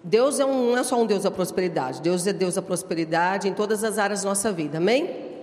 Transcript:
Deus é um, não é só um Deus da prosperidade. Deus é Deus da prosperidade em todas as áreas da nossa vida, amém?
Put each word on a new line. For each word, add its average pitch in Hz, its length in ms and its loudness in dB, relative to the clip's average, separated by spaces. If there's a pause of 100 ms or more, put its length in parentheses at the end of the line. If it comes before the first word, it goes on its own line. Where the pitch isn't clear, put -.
Deus 233 360 2
é 277 60 4
um, 262 260 2
não 240 60 2
é 254 60 2
só 247 160 0
um 233 60 4
Deus 196 180 0
da 190 80 2
prosperidade. 160 680 -2
Deus 175 240 0
é 196 80 0
Deus 175 220 0
da 196 60 0
prosperidade 175 880 -2
em 185 60 0
todas 208 300 0
as 208 140 -2
áreas 202 260 0
da 196 60 0
nossa 196 220 0
vida, 156 260 -4
amém? 233 320 2 (340)